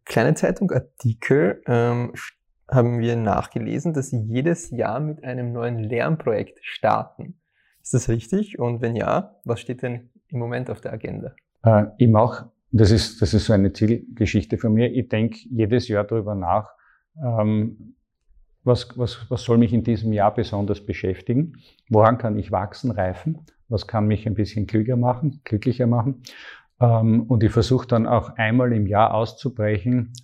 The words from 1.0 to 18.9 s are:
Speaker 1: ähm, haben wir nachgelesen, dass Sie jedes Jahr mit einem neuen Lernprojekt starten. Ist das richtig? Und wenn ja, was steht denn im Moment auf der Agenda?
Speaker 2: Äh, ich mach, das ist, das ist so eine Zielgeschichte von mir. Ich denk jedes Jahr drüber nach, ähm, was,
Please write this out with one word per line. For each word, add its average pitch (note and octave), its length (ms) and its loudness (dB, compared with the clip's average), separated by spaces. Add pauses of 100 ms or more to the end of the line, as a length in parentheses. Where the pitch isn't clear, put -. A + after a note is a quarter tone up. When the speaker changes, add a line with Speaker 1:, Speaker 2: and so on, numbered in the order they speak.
Speaker 1:
ähm, A#2+ 460 0 (560)
haben A#2+ 300 2
wir A#2 180 0
nachgelesen, A#2 760 -2
dass C#3 180 -4
Sie A#2+ 100 -2
jedes B2+ 500 -2
Jahr A2+ 300 -4
mit D3+ 220 -8
einem B2 300 -6
neuen A#2+ 260 -4
Lernprojekt A#2 840 -2
starten. - 760 -4 (440)
Ist - 120 -10
das B2 140 0
richtig? F#3 500 -2
Und A#2+ 220 -2
wenn A#2 160 -4
ja, A#2+ 480 -2
was A#2 160 -4
steht - 220 -10
denn A#2+ 280 -8 (180)
im C3+ 120 -8
Moment A#2+ 300 -6
auf - 100 -10
der - 120 -10
Agenda? - 420 -10 (280)
Speaker 2:
Äh, G#2+ 220 6 (140)
ich A#2+ 100 6
mach, A2+ 380 4 (260)
das G#2 180 6
ist, - 320 2
das G#2 120 0
ist G#2 100 4
so - 80 2
eine G2 200 4
Zielgeschichte G#2+ 840 -2
von A2 140 0
mir. A2+ 200 4
Ich B2 160 -2
denk A2+ 360 -2
jedes A#2 420 0
Jahr G#2 180 0
drüber G#2+ 300 -4
nach, F#2+ 360 -2 (520)
ähm, A2 720 -2 (720)
was, - 340 0